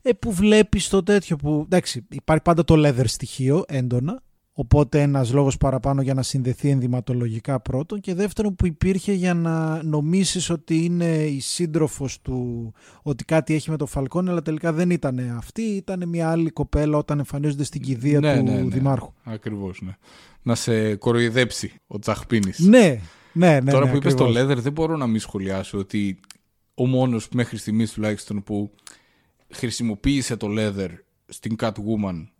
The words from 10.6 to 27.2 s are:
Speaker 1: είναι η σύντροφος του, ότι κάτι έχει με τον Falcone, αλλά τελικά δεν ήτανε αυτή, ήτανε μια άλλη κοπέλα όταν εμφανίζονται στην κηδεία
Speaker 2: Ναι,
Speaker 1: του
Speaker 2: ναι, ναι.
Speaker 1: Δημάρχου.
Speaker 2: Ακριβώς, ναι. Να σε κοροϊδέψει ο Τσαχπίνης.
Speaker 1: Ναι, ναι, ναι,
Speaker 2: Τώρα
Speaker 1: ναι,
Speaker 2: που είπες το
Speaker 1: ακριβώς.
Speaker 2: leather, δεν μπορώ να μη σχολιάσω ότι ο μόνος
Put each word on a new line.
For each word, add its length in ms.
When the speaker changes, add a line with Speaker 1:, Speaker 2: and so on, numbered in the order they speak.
Speaker 1:
είναι 420
η 140
σύντροφος 840
του, 500
ότι 240
κάτι 280
έχει 160
με 80
τον 160
Falcone, 340
αλλά 140
τελικά 320
δεν 160
ήτανε 480
αυτή, 240
ήτανε 440
μια 240
άλλη 200
κοπέλα 480
όταν 200
εμφανίζονται 460
στην 180
κηδεία 380
Speaker 2:
Ναι, 180
Speaker 1:
του 60
Speaker 2:
ναι, 80
ναι. 100
Speaker 1:
Δημάρχου. 520
Speaker 2:
Ακριβώς, 580
ναι. 140
Να 140
σε 400
κοροϊδέψει 800
ο 120
Τσαχπίνης. 600
Speaker 1:
Ναι, 400
ναι, 300
ναι, 80
Speaker 2:
Τώρα 140
Speaker 1:
ναι, 60
Speaker 2:
που 60
είπες 180
το 100
Speaker 1:
ακριβώς. 320
Speaker 2:
leather, 40
δεν 100
μπορώ 260
να 100
μη 120
σχολιάσω 580
ότι 420
ο 140
μόνος 460